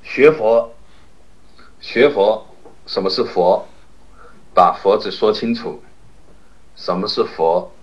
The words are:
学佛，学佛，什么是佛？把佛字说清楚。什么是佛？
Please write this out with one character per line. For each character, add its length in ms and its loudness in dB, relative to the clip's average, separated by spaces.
学 300 4
佛， 420 0
学 280 2
佛， 380 0
什 140 -4
么 80 -4
是 140 -4
佛？ 440 0
把 200 4
佛 260 0
字 120 -6
说 220 0
清 220 -4
楚。 260 -10
什 240 -6
么 80 -4
是 160 -4
佛？ 500 -2